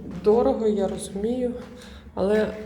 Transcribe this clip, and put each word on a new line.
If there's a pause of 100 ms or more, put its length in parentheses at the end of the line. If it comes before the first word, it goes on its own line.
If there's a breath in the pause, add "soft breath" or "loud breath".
(240)
дорого,
я
розумію. (600 loud breath)
Але